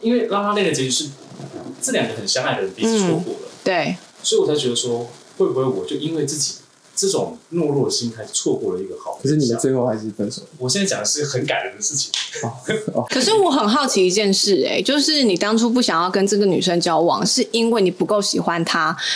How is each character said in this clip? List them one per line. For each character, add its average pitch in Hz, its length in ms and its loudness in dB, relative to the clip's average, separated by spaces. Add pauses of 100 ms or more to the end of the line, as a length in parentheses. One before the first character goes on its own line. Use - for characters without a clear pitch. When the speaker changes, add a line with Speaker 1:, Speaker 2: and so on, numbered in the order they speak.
Speaker 1:
因 226 120 2
为 233 140 2
拉 202 140 0
拉 202 140 0
链 196 120 2
的 160 60 2
结 131 100 -2
局 131 80 -2
是 147 180 -2 (720)
这 - 120 -4
两 123 160 0
个 - 60 -6
很 104 120 -8
相 131 180 0
爱 - 120 -2
的 196 60 -2
人 190 120 -4
彼 214 80 -8
此 226 160 2
错 185 120 2 (100)
过 170 140 -6
了。 - 80 -12
Speaker 2:
嗯， - 200 -16
对。 180 340 0 (280)
Speaker 1:
所 440 120 2
以 - 40 4
我 - 80 2
才 151 80 2
觉 135 120 0
得 120 60 -2
说， 120 320 -4 (300)
会 190 100 2
不 135 80 0
会 131 80 0
我 127 220 -2
就 151 100 -6
因 156 220 -4
为 147 100 0
自 151 100 -4
己 - 200 -4 (400)
这 196 120 0
种 123 300 -2 (140)
懦 156 200 0
弱 135 120 2
的 - 60 0
心 120 200 -2
态 110 220 -12
错 - 240 0
过 95 180 -2
了 92 60 -4
一 98 40 -6
个 - 140 -10
好 - 140 -10
的 - 100 -10
Speaker 3:
可 135 60 0
是 151 80 2
你 139 120 2
们 117 80 0
最 131 160 2
后 123 140 2
还 110 100 0
是 107 140 -6
分 104 200 -4
手 - 120 -12
了。 - 60 -20 (100)
Speaker 1:
我 127 100 -4
现 196 140 0
在 190 40 0
讲 160 120 -2
的 - 60 -4
是 147 200 -2
很 - 220 -2
感 - 180 -2
人 - 120 -10
的 - 40 -12
事 147 140 -4
情。 - 160 -4 (320)
Speaker 3:
哦， 117 80 -4 (440)
哦。 - 140 -2
Speaker 2:
可 262 120 0
是 392 140 2
我 403 140 6
很 262 200 2
好 269 180 2
奇 208 180 2
一 180 60 4
件 196 240 2
事， 190 340 2
哎， - 140 0
就 269 160 2
是 294 240 2
你 196 140 4
当 208 200 2
初 226 140 4
不 254 100 4
想 170 220 2
要 180 80 0
跟 196 160 2
这 202 100 2
个 202 80 4
女 185 160 2
生 175 200 2
交 170 200 2
往， 165 240 2
是 233 280 2
因 233 180 2
为 226 100 2
你 185 100 4
不 175 140 -2
够 208 160 2
喜 196 200 0
欢 170 240 0
她， 165 320 0 (200)